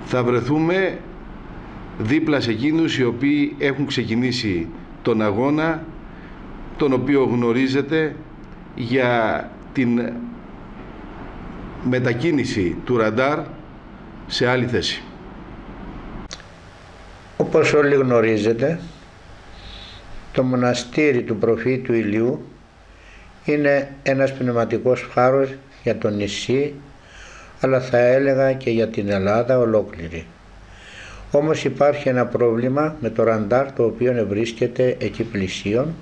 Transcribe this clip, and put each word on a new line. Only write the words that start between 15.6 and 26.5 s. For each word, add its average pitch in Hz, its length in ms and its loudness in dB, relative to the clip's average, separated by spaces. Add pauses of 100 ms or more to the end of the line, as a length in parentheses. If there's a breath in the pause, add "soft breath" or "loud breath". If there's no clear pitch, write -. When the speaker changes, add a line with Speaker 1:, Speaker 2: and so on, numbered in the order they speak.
Speaker 2:
Όπως - 360 4
όλοι 143 220 6
γνωρίζετε, 120 840 4 (1500 loud breath)
το 135 100 2
μοναστήρι 123 800 2
του 113 140 -2
Προφήτου 113 560 0
Ηλιού 113 520 0 (1000 loud breath)
είναι 143 460 2 (120)
ένας 135 300 2
πνευματικός 123 800 0
φάρος 131 440 4 (280)
για 113 140 0
το 117 120 -2
νησί, 107 680 -2 (880 loud breath)